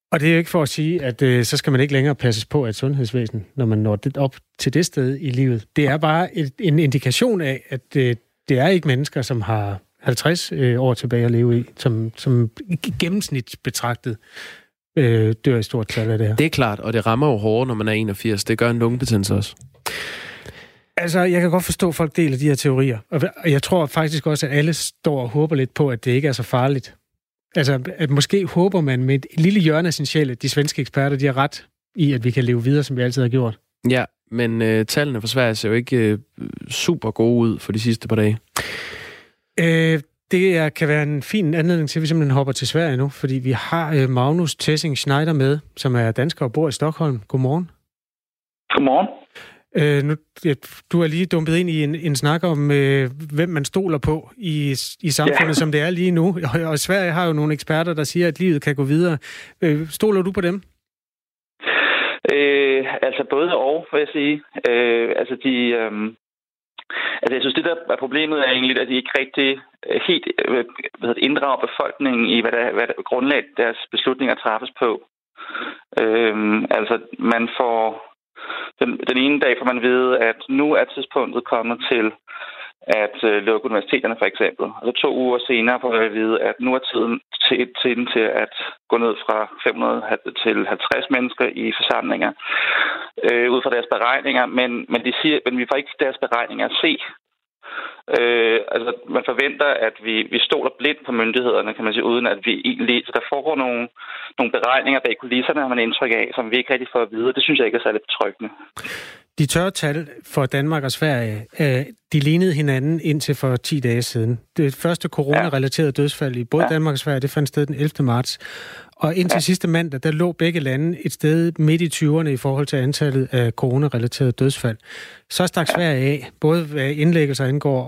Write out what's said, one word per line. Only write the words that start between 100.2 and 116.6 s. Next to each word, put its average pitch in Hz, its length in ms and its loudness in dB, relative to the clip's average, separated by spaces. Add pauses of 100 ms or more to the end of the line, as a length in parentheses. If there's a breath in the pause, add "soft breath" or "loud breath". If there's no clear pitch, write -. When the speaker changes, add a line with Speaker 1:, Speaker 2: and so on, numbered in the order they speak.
Speaker 3:
vi 120 60 2
stoler 127 400 0
blindt 143 260 -2
på 135 60 -6
myndighederne, 113 640 0
kan 117 120 -8
man 110 80 0
sige, 113 180 0
uden 120 160 0
at 98 200 -2
vi 117 60 2 (160)
egentlig... 120 360 0
Så - 100 -14
der 117 180 -4
foregår 143 220 -2
nogle, 123 320 -2 (500 loud breath)
nogle 120 200 -2
beregninger 131 480 0
bag 117 160 0
kulisserne, 127 400 -2
har 135 120 -2
man 120 120 0
indtryk 113 260 -2
af, 110 240 0
som 113 160 -4
vi 117 60 2
ikke 127 160 -2
rigtig 127 200 -4
får 123 100 0
at 104 80 -6
vide. 117 220 0
Det 135 100 0
synes 151 160 2
jeg 123 60 2
ikke 113 140 0
er - 80 -4
særlig 107 200 0
betryggende. 104 440 -4 (880 loud breath)
Speaker 1:
De 151 60 2
tørre 175 260 0
tal 151 360 -4 (260)
for 139 120 2
Danmark 143 380 -2
og 131 80 -2
Sverige, 117 560 -2 (120)
øh, 139 260 2 (280)
de 156 60 4
lignede 165 340 4
hinanden 143 500 0
indtil 147 320 0
for 131 200 0
ti 143 240 -2
dage 120 220 0
siden. 117 380 -2 (180)
Det 139 260 0
første 170 260 -2
coronarelaterede 139 800 0
dødsfald 143 440 -2
i 120 80 -4
både 151 200 2